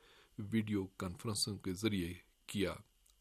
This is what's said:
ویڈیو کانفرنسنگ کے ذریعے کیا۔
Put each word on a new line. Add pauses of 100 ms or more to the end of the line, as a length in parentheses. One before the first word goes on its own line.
(400)
ویڈیو
کانفرنسنگ
کے
ذریعے (340)
کیا۔ (480)